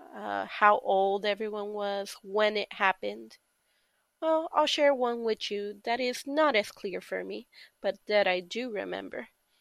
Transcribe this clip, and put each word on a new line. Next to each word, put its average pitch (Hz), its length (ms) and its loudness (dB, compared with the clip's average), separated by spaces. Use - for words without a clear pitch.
uh, 208 300 -6
how 208 360 6
old 196 460 2
everyone 208 460 -4
was, 202 500 -6
when 214 360 2
it - 160 -6
happened. 208 640 -2
Well, 320 300 2
I'll 302 160 4
share 285 260 4
one 240 300 -2
with 220 260 -2
you 202 360 -6
that 240 160 -2
is 247 260 -4
not 285 300 4
as 202 160 0
clear 185 260 -8
for 185 240 -8
me, 208 240 -12
but 196 140 -2
that 208 200 4
I 185 140 0
do 220 280 -6
remember. 190 600 -8